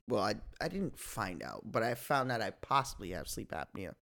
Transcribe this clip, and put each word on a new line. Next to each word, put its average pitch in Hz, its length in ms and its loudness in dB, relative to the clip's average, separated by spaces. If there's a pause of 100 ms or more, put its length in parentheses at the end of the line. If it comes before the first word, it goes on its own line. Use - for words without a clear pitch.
Well, 113 120 4
I, 104 140 4 (240)
I 147 80 0
didn't 180 320 -2
find 92 420 -4
out, 50 220 -6
but - 180 2
I 120 140 2
found 131 380 2
out 113 80 2
I 98 100 0
possibly 127 600 2
have 80 180 -4
sleep - 240 -6
apnea. 85 480 -6